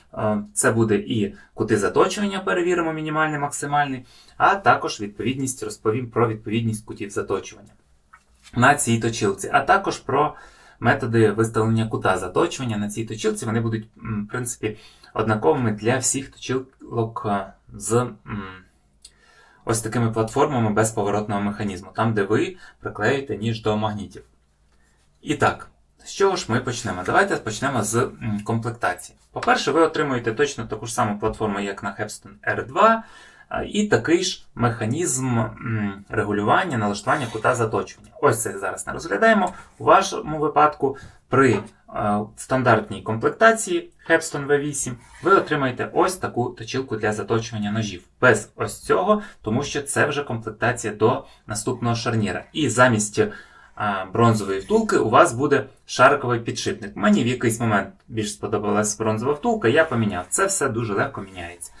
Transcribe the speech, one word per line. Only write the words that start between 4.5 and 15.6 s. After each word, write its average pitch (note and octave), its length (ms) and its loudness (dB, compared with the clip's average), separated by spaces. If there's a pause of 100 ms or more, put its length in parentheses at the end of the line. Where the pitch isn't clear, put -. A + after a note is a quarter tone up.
також - 460 0
відповідність, B2+ 640 -6
розповім C3 460 -4
про A#2 180 0
відповідність G#2+ 580 -4
кутів G2+ 240 -10
заточування - 600 -6 (840)
на A#2+ 200 6
цій A#2 240 0
точилці, A2 540 -2
а - 80 4
також F#3 360 2
про - 380 0 (440)
методи A2+ 520 4
виставлення A2+ 560 2
кута A2 300 0
заточування G#2+ 600 -2
на G#2 120 -2
цій A2+ 160 -6
точилці. A2 400 -4
Вони A#2 160 2
будуть, A2 260 -4 (100)
м, G#2+ 320 -6
в - 20 -18
принципі, A#2+ 460 -6 (360)
однаковими A2 580 2